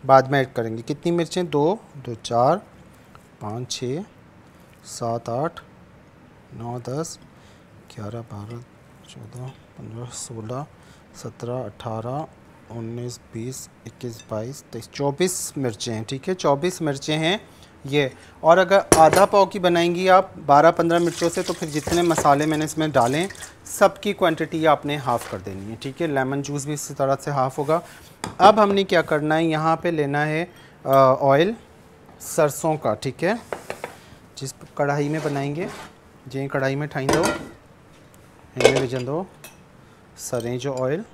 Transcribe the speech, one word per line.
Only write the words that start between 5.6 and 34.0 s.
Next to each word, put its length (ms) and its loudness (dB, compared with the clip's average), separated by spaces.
नौ, 240 -10
दस, 400 -8
ग्यारह, 240 -10
बारह, 420 -14
चौदह, 380 -16
पन्द्रह, 580 -16
सोलह, 640 -10
सत्रह, 500 -10
अठारह, 600 -8
उन्नीस, 420 -10
बीस, 360 -10
इक्कीस, 440 -14
बाईस, 420 -8
तेईस, 180 -14
चौबीस 680 -4
मिर्चें 360 -4
हैं, 100 -6
ठीक 240 -8
है, 60 -2
चौबीस 480 0
मिर्चें 340 -4
हैं 240 0
ये। 260 0
और 160 8
अगर 260 4
आधा 260 8
पाव 220 4
की 120 -8
बनाएंगी 500 2
आप 300 6
बारह 320 6
पन्द्रह 280 2
मिर्चों 300 0
से, 140 -4
तो 100 -6
फिर 160 -6
जितने 340 -2
मसाले 440 4
मैंने 180 0
इसमें 280 -2
डाले 260 2
हैं, 100 -2
सबकी 460 2
quantity 540 0
आपने 300 2
हाफ़ 360 -2
कर 60 -8
देनी 320 -12
है, 60 -10
ठीक 240 -10
है। 60 -2
Lemon 360 -2
juice 240 -8
भी 60 -6
इसी 220 -10
तरह 200 0
से 160 -6
हाफ़ 260 -2
होगा। 260 0
अब 200 10
हमने 240 4
क्या 180 2
करना 320 0
है, 120 2
यहाँ 300 0
पे 140 -2
लेना 340 0
है, 260 -4
अ, 60 2
ऑयल 360 4
सरसों 560 0
का, 180 -2
ठीक 280 -6
है, 160 0